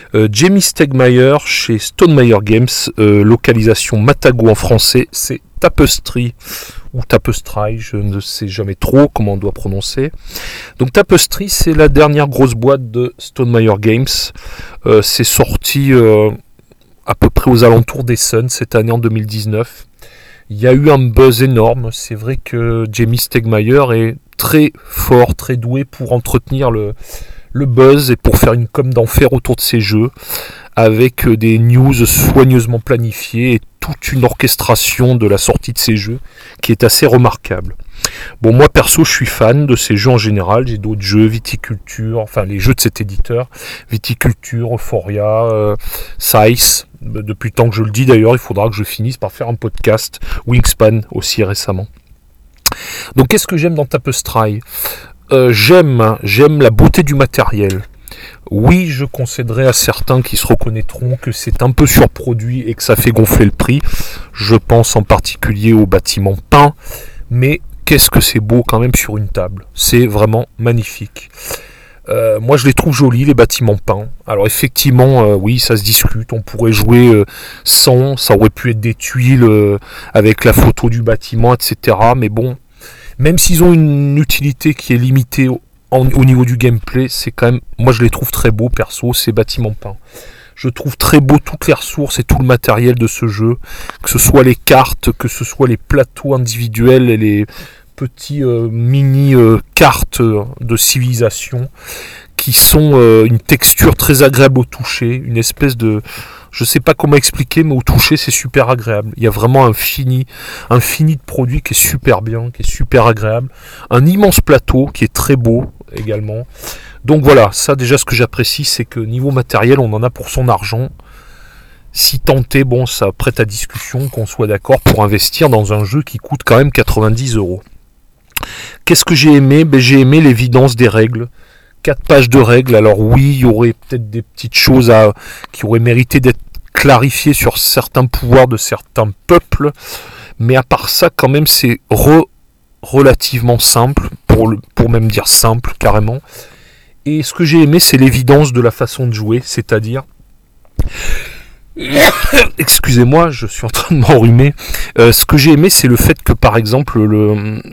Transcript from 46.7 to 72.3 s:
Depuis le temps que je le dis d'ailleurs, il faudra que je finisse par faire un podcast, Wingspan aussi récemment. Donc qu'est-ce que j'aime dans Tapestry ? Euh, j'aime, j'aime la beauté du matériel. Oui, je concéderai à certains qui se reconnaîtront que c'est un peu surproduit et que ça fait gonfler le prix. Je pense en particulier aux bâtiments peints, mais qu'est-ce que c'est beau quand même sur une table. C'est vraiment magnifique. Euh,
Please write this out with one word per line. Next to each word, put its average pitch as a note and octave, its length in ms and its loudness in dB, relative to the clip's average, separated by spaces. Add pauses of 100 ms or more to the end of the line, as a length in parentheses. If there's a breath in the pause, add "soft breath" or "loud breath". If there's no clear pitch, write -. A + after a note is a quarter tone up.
Depuis G#2+ 480 -10
le G#2+ 60 -10
temps A#2 160 0
que G2+ 60 -6
je A2 60 -2
le A2 80 -4
dis A#2 140 -2
d'ailleurs, A#2 300 4
il B2+ 40 -2
faudra G#2 300 -4
que G#2+ 60 -6
je G#2+ 80 -6
finisse A2+ 340 -8
par G2 140 -8
faire - 180 -10
un A#2 60 -4
podcast, - 640 -4 (280 loud breath)
Wingspan A2+ 640 2
aussi - 340 -4
récemment. G2 420 -6 (1300 loud breath)
Donc C3 140 2
qu'est-ce G#3 180 0
que F#3 100 -4
j'aime E3 180 -2
dans D3 100 -2
Tapestry ? A2+ 760 -4 (720 loud breath)
Euh, B2+ 220 4
j'aime, A#2 720 4
j'aime C#3+ 360 2
la A#2+ 100 4
beauté C3 340 4
du C#3+ 100 0
matériel. G2+ 680 0 (680 loud breath)
Oui, D#3 360 2
je C#3 180 -6
concéderai B2+ 640 -4
à B2 60 4
certains - 500 0
qui - 140 -6
se - 100 -6
reconnaîtront A#2 720 -2
que A#2+ 120 -8
c'est - 300 -4
un C3 80 2
peu C#3 160 2
surproduit A#2+ 760 0
et A2+ 120 -6
que - 80 -12
ça A2 140 2
fait A#2+ 160 0
gonfler A2 320 2
le G2+ 80 4
prix. C#3 280 -2 (520 loud breath)
Je A2 240 0
pense A#2 400 2
en A2 60 0
particulier A2 720 -2
aux G#2+ 140 4
bâtiments G2 520 -2 (120)
peints, D3 240 4 (560 loud breath)
mais B2+ 300 0 (240)
qu'est-ce - 260 2
que - 100 4
c'est - 200 0
beau A2+ 260 0
quand A2+ 140 0
même B2 140 0
sur - 220 -4
une G#2 120 -6
table. F#2+ 460 -8
C'est B2 320 0
vraiment G#2+ 400 0 (120)
magnifique. A2+ 720 -6 (800 loud breath)
Euh, A2 300 0